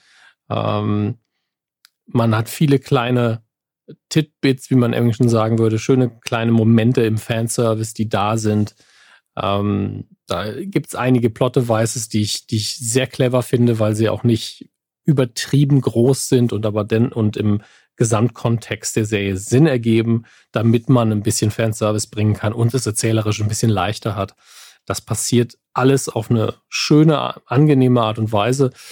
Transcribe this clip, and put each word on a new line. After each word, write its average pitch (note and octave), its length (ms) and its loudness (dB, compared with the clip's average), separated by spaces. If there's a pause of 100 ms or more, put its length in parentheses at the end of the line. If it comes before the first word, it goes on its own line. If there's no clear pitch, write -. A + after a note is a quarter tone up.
(500)
Ähm, G#2+ 680 -2 (880)
man A#2 300 0
hat A2 140 -4
viele C#3 300 2
kleine A#2+ 640 0 (640)
Titbits, C#3+ 600 -2
wie C3 60 2
man A#2+ 180 2
im A#2+ 100 0
Englischen A#2+ 260 2
sagen A2+ 300 2
würde, A2 200 2
schöne B2+ 300 0
kleine A#2 420 -4
Momente A2+ 520 4
im A2 140 0
Fanservice, A2+ 760 -2
die A2 160 -4
da G#2+ 280 -2
sind. G#2+ 380 -2 (640)
Ähm, G2+ 680 -4 (200)
da G2 240 -6 (100)
gibt's F#3+ 340 -6
einige A#2+ 340 2
Plot-Devices, A#2 800 -2
die G#2+ 120 -2
ich, - 260 -6
die A2+ 100 -2
ich G#2 200 -6
sehr B2+ 300 -2
clever B2+ 360 0
finde, A#2+ 360 0
weil G#2+ 160 0
sie G#2+ 140 0
auch G#2 140 -6
nicht - 460 -2 (340)
übertrieben C3+ 800 2
groß B2 480 0
sind A#2+ 240 2
und G#2 120 -4
aber G#2 180 -2
denn, A2+ 280 0
und G#2+ 260 -2
im G#2+ 240 0 (340)
Gesamtkontext A2+ 1000 -2
der A2+ 100 0
Serie G2 320 -2
Sinn B2 300 2
ergeben, A2+ 580 0 (260)
damit A#2 380 0
man A#2+ 220 4
ein G#2 120 -2
bisschen A2 280 -2
Fanservice G#2+ 560 -2
bringen G#2+ 260 0
kann G#2+ 200 -4
und A#2 200 0
es C3 120 -2
erzählerisch G#2+ 560 -2
ein G#2 60 -2
bisschen G#2+ 220 0
leichter G2+ 460 -2
hat. G2 200 -6 (500)
Das - 160 -8
passiert - 560 -2 (160)
alles C3 360 2
auf - 220 -4
eine A2 240 0 (120)
schöne, D3 800 2
angenehme B2+ 540 4
Art A2 160 -2
und A2 140 -2
Weise. B2+ 400 0 (200)